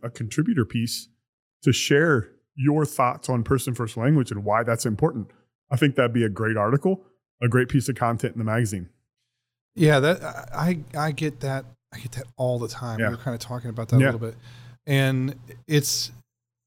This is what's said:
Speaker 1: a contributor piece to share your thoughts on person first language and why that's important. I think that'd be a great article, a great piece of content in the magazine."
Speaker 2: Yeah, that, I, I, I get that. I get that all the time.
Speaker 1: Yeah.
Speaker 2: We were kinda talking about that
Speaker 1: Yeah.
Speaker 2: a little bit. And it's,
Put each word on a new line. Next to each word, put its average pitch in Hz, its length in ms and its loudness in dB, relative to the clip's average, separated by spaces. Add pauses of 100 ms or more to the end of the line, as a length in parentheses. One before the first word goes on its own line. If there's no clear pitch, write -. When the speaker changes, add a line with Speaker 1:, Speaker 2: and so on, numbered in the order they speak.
Speaker 1:
a 120 80 -8
contributor 143 540 0
piece - 440 -4 (540)
to 135 100 0
share 147 560 2 (260)
your 147 300 0
thoughts 131 440 -2
on 120 140 0
person 131 300 0
first 117 240 -6
language 131 320 2
and 101 140 -6
why 104 200 2
that's 117 220 0
important. 120 460 -2 (400)
I 127 60 0
think 143 180 4
that'd 120 180 2
be 117 100 2
a 110 60 2
great 110 280 -2
article, 143 460 0 (380)
a 123 60 2
great 127 220 2
piece 139 200 0
of 120 60 -4
content 117 380 -2
in 113 60 -8
the 110 60 -4
magazine." 110 440 -2 (840)
Speaker 2:
Yeah, 151 260 4
that, 165 220 0
I, 156 600 -4 (120)
I, 151 120 -2
I 156 40 -2
get 147 280 -4
that. 135 260 -6 (260)
I - 80 -16
get 120 120 -12
that 131 140 -10 (120)
all 123 220 0
the 117 80 -6
time. 113 320 -8
Speaker 1:
Yeah. 113 100 2
Speaker 2:
We 120 60 -4
were 117 80 -12
kinda 117 160 -6
talking 120 320 -10
about 113 180 -6
that 131 100 8
Speaker 1:
Yeah. 131 60 8
Speaker 2:
a 135 60 4
little 117 160 -4
bit. 113 80 -12 (500)
And 135 500 0 (300)
it's, - 460 0 (560)